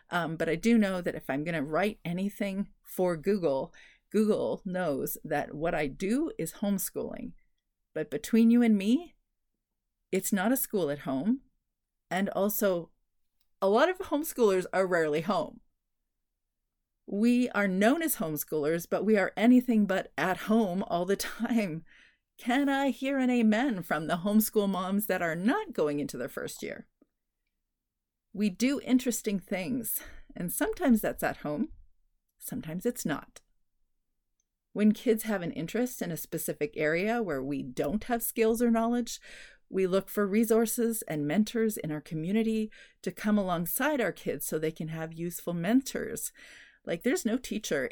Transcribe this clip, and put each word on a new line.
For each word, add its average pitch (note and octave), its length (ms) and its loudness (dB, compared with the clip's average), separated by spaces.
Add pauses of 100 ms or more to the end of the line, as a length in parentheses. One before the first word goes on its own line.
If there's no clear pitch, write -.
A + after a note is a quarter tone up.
(120)
Um, E3 240 -2
but E3 120 -2
I D#3+ 80 0
do A3+ 220 4
know F#3+ 240 2
that F3+ 140 -4
if - 160 -8
I'm C#3+ 120 -2
gonna E3 200 -2
write F3 420 0
anything G3 640 -2 (160)
for F3+ 340 0
Google, D#3+ 560 0 (380)
Google G3 520 2
knows D#3+ 600 -4
that D3 320 -4
what E3 180 -2
I D#3 140 0
do A3+ 500 0
is E3 160 -4
homeschooling. - 800 -4 (640)
But D3+ 160 -6
between A3+ 400 4
you A#3+ 100 6
and A3 160 6
me, B3 380 0 (960)
it's F#3+ 200 0
not G3+ 200 2
a C4+ 60 2
school F3 340 -2
at C#3+ 80 -6
home. E3 400 -2 (720)
And F#3+ 180 0
also, F#3+ 640 0 (680)
a F#3+ 80 2
lot A#3+ 220 4
of F#4 80 -2
homeschoolers A#3 720 0
are F#3+ 140 2
rarely D#3+ 360 2
home. E3+ 400 -4 (1500)
We A#3+ 420 2
are G3+ 180 0
known G#3+ 360 4
as D#4 140 -2
homeschoolers, D#3 720 -2
but F#3 180 0
we G#3+ 120 6
are - 180 2
anything A#3 520 6
but F#3 320 -2
at F3+ 180 0
home G3 460 0
all F3 220 -2
the G3 100 0
time. G#3 680 -4 (540)
Can C4+ 320 0
I C#4 220 2
hear C4+ 260 -2
an B3+ 140 2
amen A3+ 500 2
from D#3+ 240 -2
the D#3+ 120 0
homeschool G#3 520 2
moms F#3+ 380 -2
that F#3 160 0
are E3 120 0
not D#4+ 380 0
going D3 260 0
into - 180 -6
their B2+ 120 -6
first - 320 -8
year? - 240 -10 (1500)
We G#3 160 0
do B3+ 340 0
interesting A3+ 560 2
things, G#3+ 640 -4 (340)
and F3 160 -4
sometimes D4+ 480 4
that's - 240 -4
at - 140 -2
home, D3+ 320 -4 (680)
sometimes - 480 -8
it's A#3+ 200 -4
not. - 340 -8 (1300)
When G#3+ 180 4
kids A3 320 2
have G#3 180 -2
an E3+ 120 -6
interest A#3+ 480 -4
in F3 100 -4
a D#3 60 -4
specific D3+ 580 -6
area F#3 480 0
where E3 180 -4
we C3+ 220 -4
don't D3 420 -4
have A#3 160 -2
skills A3+ 400 0
or A#3+ 80 4
knowledge, A#3 520 0 (480)
we F#3+ 180 0
look F#3 220 0
for G#3 180 0
resources A3+ 760 2
and D3+ 220 -4
mentors G#3+ 520 0
in D3+ 160 -6
our D3+ 80 -6
community G#3+ 680 -2 (340)
to F#3+ 80 -4
come G#3 260 2
alongside G3 640 0
our F#3 100 0
kids - 340 -6
so D#3+ 140 -2
they D#3 100 -2
can D#3 200 -8
have D#3+ 240 -8
useful E3+ 400 -6
mentors. F3+ 800 0 (520)
Like, E3+ 180 -4
there's C#4 220 0
no A3 120 0
teacher F3 540 -4